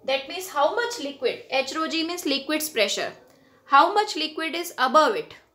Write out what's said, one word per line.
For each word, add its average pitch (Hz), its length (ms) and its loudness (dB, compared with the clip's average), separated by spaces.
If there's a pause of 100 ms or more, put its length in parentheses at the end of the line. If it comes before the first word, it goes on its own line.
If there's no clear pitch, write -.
that 269 220 -2
means 349 220 -10
how 302 260 2
much 466 240 -2
liquid, 269 500 -4
H 269 260 -2
rho 320 120 -2
G 320 160 -2
means 349 220 -6
liquid's 302 440 -2
pressure, 202 420 0 (540)
how 311 280 6
much 415 220 0
liquid 311 400 -6
is 339 220 -6
above 254 380 4
it 151 180 -8 (220)